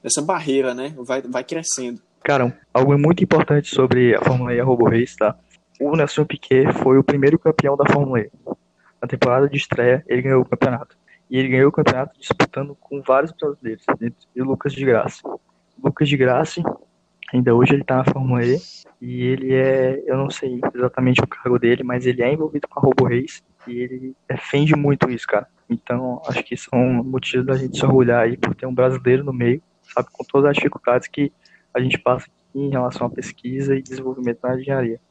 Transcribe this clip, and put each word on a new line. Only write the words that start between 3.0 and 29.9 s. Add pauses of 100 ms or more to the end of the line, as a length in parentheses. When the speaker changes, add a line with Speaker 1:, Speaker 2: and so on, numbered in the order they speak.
Speaker 2:
importante
sobre
a
Fórmula
E
e
a
Robo
Race,
tá? (420)
O
Nelson
Piquet
foi
o
primeiro
campeão
da
Fórmula
E. (720)
Na
temporada
de
estreia,
ele
ganhou
o
campeonato. (320)
E
ele
ganhou
o
campeonato
disputando
com
vários
brasileiros, (160)
entre
o
Lucas
de
Grassi.
O (440)
Lucas
de
Grassi, (680)
ainda
hoje
ele
tá
na
Fórmula
E, (400)
e
ele
é,
eu
não
sei (140)
exatamente
o
cargo
dele,
mas
ele
é
envolvido
com
a
Robo
Race, (240)
e
ele (120)
defende
muito
isso,
cara. (220)
Então,
acho
que
isso
é
um
motivo
da
gente
se
orgulhar
aí
por
ter
um
brasileiro
no
meio, (320)